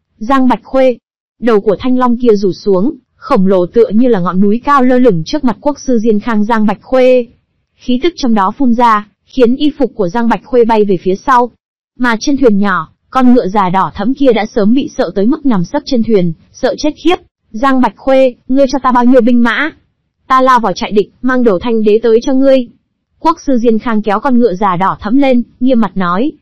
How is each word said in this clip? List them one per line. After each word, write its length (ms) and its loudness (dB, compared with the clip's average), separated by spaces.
Giang 300 0
Bạch 160 -2
Khuê. 340 0
Đầu 200 0
của 180 -2
Thanh 180 -2
Long 200 0
kia 180 2
rủ 180 -2
xuống, 400 -2
khổng 320 -2
lồ 180 0
tựa 240 0
như 180 0
là 120 2
ngọn 200 -2
núi 240 0
cao 200 2
lơ 160 2
lửng 260 2
trước 180 -6
mặt 180 -2
quốc 180 -4
sư 200 -2
Diên 200 0
Khang 240 -2
Giang 220 0
Bạch 160 -2
Khuê. 460 2
Khí 280 -4
tức 140 -2
trong 160 -2
đó 240 0
phun 160 0
ra, 340 0
khiến 300 0
y 220 -2
phục 180 -2
của 140 -4
Giang 200 -2
Bạch 160 -2
Khuê 200 0
bay 200 2
về 120 0
phía 180 -4
sau. 360 -2
Mà 200 0
trên 180 -2
thuyền 200 2
nhỏ, 320 -2
con 240 2
ngựa 140 2
già 220 0
đỏ 260 -2
thẫm 180 -4
kia 200 2
đã 120 -2
sớm 280 0
bị 240 -2
sợ 180 -4
tới 100 -2
mức 200 -2
nằm 180 0
sấp 220 -6
trên 180 -2
thuyền, 300 0
sợ 260 -4
chết 140 -4
khiếp. 120 0
"Giang 300 -2
Bạch 160 0
Khuê, 380 0
ngươi 240 2
cho 120 -4
ta 80 0
bao 140 0
nhiêu 160 4
binh 220 2
mã? 260 -2
Ta 140 2
lao 180 4
vào 140 -2
trại 180 -8
địch, 200 -2
mang 220 -2
đầu 160 2
Thanh 240 -2
Đế 200 2
tới 180 2
cho 120 -4
ngươi." 340 2
Quốc 180 -2
sư 100 0
Diên 220 0
Khang 220 -2
kéo 180 -2
con 200 0
ngựa 140 2
già 220 -2
đỏ 240 -2
thẫm 180 -2
lên, 260 2
nghiêm 220 0
mặt 160 -4
nói, 340 -2